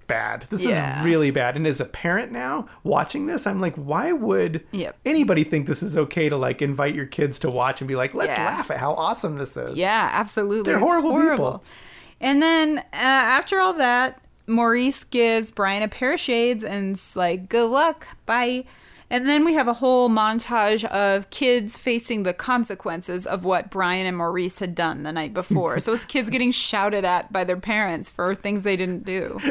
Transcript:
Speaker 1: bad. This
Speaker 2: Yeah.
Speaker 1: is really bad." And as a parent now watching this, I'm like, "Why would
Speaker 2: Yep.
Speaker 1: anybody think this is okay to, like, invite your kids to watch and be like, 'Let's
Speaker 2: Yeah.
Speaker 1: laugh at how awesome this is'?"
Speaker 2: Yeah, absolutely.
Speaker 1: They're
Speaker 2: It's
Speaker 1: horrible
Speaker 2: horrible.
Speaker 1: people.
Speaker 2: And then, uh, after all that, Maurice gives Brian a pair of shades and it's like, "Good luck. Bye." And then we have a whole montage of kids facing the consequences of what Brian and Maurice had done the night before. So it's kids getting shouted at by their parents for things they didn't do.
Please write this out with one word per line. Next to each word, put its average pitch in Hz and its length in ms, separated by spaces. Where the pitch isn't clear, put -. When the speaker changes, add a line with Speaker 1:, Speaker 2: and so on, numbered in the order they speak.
Speaker 1:
bad. 113 420
This 190 160
Speaker 2:
Yeah. 69 340
Speaker 1:
is 156 60
really 156 260
bad." 123 260
And 156 100
as 139 140
a 123 40
parent - 460
now 254 360
watching 285 440
this, - 180
I'm 196 140
like, 180 160
"Why 165 380
would 190 580
Speaker 2:
Yep. - 240
Speaker 1:
anybody 269 380
think 151 240
this 147 160
is 175 140
okay 151 320
to, 143 80
like, 131 240
invite 143 340
your 143 100
kids 143 340
to 143 100
watch 123 320
and 135 60
be 135 80
like, 127 180
'Let's 131 240
Speaker 2:
Yeah. 110 80
Speaker 1:
laugh - 260
at 143 60
how 147 160
awesome 165 440
this 139 200
is'?" 127 200
Speaker 2:
Yeah, 190 360
absolutely. 208 580
Speaker 1:
They're - 80
Speaker 2:
It's 202 60
Speaker 1:
horrible 320 260
Speaker 2:
horrible. 320 200
Speaker 1:
people. - 120
Speaker 2:
And 277 200
then, 320 380
uh, - 40
after 262 680
all 370 140
that, 254 460
Maurice 233 560
gives 226 480
Brian 196 320
a 214 60
pair 262 240
of 349 80
shades 233 420
and 196 320
it's - 220
like, 185 320
"Good 233 200
luck. 302 380
Bye." 247 380
And 247 160
then 294 200
we 330 80
have 262 160
a 233 60
whole 247 340
montage 220 760
of 196 460
kids 247 480
facing 233 460
the 180 100
consequences 190 920
of 180 200
what 185 240
Brian 185 360
and 180 120
Maurice 175 420
had 175 160
done 160 280
the 151 100
night 156 200
before. 156 460
So 220 140
it's 233 100
kids 254 260
getting 247 220
shouted 202 540
at 175 260
by 185 140
their 180 100
parents 196 540
for 185 260
things 202 300
they 202 100
didn't 180 300
do. 185 340